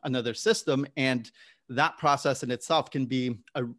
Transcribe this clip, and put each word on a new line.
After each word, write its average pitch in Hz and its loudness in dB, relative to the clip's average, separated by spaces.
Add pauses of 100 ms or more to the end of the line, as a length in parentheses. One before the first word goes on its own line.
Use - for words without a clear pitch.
another 123 -2
system. 143 0 (100)
And 131 0 (420)
that 139 2
process 143 2
in 123 -4
itself 143 0
can 135 -2
be 123 -2 (160)
a, 135 -2 (140)